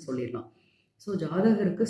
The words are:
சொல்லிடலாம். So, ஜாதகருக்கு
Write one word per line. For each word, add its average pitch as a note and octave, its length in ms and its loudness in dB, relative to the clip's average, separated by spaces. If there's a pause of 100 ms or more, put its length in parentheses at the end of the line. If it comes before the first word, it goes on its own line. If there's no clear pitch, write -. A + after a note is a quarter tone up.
சொல்லிடலாம். A#2+ 380 -6 (500)
So, G3+ 200 -8
ஜாதகருக்கு F#3 760 2